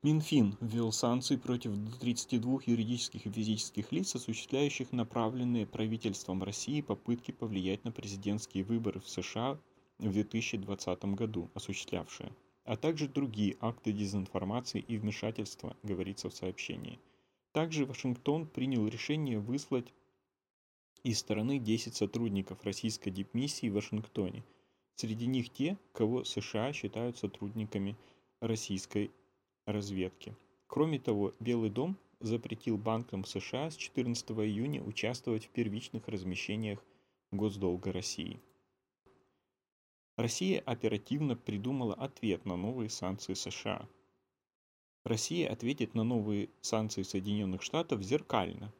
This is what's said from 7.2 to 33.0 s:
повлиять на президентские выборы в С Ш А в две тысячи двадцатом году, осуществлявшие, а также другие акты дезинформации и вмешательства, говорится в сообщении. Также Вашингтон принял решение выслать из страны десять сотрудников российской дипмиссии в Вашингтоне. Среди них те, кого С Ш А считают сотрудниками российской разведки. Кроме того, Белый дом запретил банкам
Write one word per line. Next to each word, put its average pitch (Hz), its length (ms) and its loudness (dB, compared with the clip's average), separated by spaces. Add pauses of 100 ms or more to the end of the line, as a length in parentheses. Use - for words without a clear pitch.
повлиять 98 520 0
на 120 80 -4
президентские 101 720 -2
выборы 113 380 0
в - 80 -14
С - 120 -4
Ш - 180 -4
А 139 200 0 (380)
в 107 120 0
две 101 140 4
тысячи 110 320 0
двадцатом 98 600 -2
году, 107 380 -2
осуществлявшие, - 800 -6 (320)
а 110 140 -2
также 151 320 0
другие 107 500 2
акты 113 320 0
дезинформации 101 880 0
и 113 180 -4
вмешательства, 107 880 -4
говорится 95 460 -2
в - 40 -14
сообщении. - 640 -6 (540)
Также 156 340 2
Вашингтон 143 600 0
принял 127 400 2
решение 123 520 0
выслать 123 540 -2 (1120)
из 113 160 2
страны 113 400 2
десять 113 360 2
сотрудников 101 680 0
российской 104 460 -2
дипмиссии 117 580 -2
в 101 60 2
Вашингтоне. 104 720 -2 (500)
Среди 113 320 -2
них 127 220 2
те, 170 280 0 (140)
кого 117 320 2
С - 160 -4
Ш 110 280 -2
А 143 40 -2
считают 120 460 -4
сотрудниками 104 800 -4 (420)
российской 104 720 -2 (540)
разведки. 101 720 -2 (300)
Кроме 151 320 2
того, 104 420 2
Белый 113 300 2
дом 139 260 0 (240)
запретил 113 560 -2
банкам 110 480 0